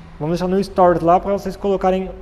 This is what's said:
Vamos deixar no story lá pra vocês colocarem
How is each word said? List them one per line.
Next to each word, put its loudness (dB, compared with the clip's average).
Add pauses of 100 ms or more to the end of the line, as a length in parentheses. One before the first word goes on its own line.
(180)
Vamos -4
deixar -4
no 0
story 2
lá 4
pra -4
vocês -6
colocarem -2 (120)